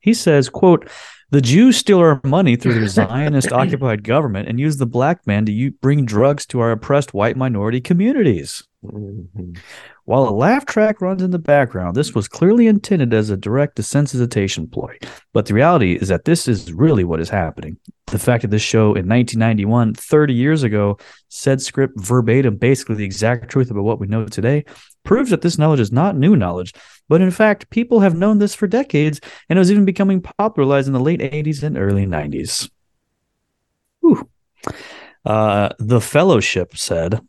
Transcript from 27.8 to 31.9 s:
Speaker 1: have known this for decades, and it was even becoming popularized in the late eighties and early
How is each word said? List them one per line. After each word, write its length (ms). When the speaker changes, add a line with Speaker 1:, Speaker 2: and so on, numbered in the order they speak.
Speaker 1:
have 160
known 220
this 160
for 120
decades, 540
and 80
it 40
was 100
even 140
becoming 360
popularized 680
in 40
the 80
late 220
eighties 400
and 160
early 280